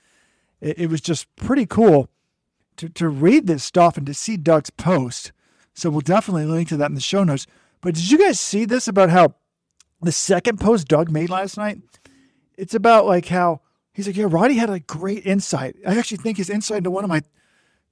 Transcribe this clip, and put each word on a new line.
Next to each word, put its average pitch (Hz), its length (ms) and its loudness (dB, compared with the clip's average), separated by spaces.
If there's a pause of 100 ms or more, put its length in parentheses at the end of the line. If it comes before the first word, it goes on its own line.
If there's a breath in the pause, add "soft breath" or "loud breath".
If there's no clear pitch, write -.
(600)
It, 156 200 -6
it 170 100 -4
was 160 100 -2
just - 360 -6
pretty 262 280 -2
cool 170 460 4 (640)
to, 165 140 -14
to 170 180 -4
read 175 380 2
this 151 180 -2
stuff 175 320 2
and 139 100 -8
to 143 60 -8
see 214 240 -8
Doug's 156 320 0
post. 139 640 -4 (400)
So - 160 -6
we'll 151 140 -2
definitely 175 420 0
link 160 240 -4
to 160 80 -6
that 147 140 -2
in 147 40 -8
the 135 60 -8
show 196 240 0
notes. 143 220 -2 (360)
But 180 120 -4
did 170 160 -4
you 302 80 8
guys 359 220 4
see 208 240 -4
this 240 240 -2
about 190 220 4
how 175 240 6 (680)
the 170 100 -2
second 190 480 0
post 196 300 2
Doug 160 220 2
made 160 200 -2
last 190 260 -6
night? 208 220 -8 (800 soft breath)
It's 190 180 -8
about, 220 320 6
like, 180 200 0
how 175 340 -2 (320)
he's 196 140 -10
like, 190 100 -8
"Yeah, 208 120 -2
Roddy 190 260 4
had 226 160 0
a 185 100 -6
great 190 440 -8
insight. 185 520 -2 (100)
I 202 100 0
actually 226 200 -4
think 208 220 -6
his 185 120 -6
insight 208 280 -4
into 185 120 -2
one 190 140 -4
of 190 60 -4
my 156 100 0 (720)